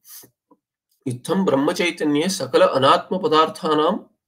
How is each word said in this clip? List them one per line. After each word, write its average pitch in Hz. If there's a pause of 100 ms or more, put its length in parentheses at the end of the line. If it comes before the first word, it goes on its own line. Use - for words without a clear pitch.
(1080)
Itham 131
Brahma 143
Chaitanya 165
Sakala 165
Anatma 165
Padarthanam 156 (220)